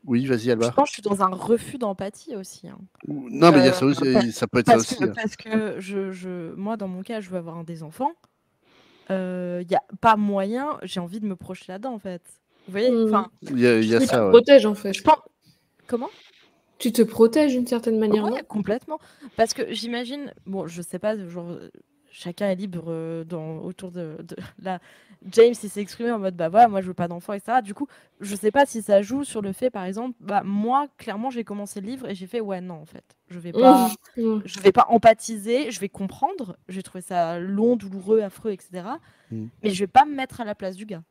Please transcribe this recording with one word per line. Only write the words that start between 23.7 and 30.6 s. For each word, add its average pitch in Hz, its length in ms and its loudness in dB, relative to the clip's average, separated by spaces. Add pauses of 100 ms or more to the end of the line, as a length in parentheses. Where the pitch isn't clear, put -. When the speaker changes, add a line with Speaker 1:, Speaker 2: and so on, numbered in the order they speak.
Speaker 2:
de, 165 320 -12
de 170 140 -16
<laughs> - 240 -18
là. 185 180 -8 (520)
James, 233 320 8
il 208 60 -10
s'est 202 120 -8
exprimé 233 300 -6
en 226 80 -4
mode, 190 160 -4
bah 170 120 -4
voilà, 214 200 8
moi 196 120 0
je 185 60 -6
veux 185 80 -8
pas 175 140 -4
d'enfant, 175 260 -10
et 202 60 -8
cetera. 233 240 -2
Du 202 100 -12
coup, 285 140 -10 (340)
je 202 140 -8
sais 214 160 -2
pas 277 160 4
si 220 160 -8
ça 202 180 4
joue 247 220 -6
sur 233 180 -10
le 196 100 -6
fait, 247 200 -2
par 196 120 -10
exemple, 220 360 -8
bah 202 260 -2
moi, 220 400 0 (120)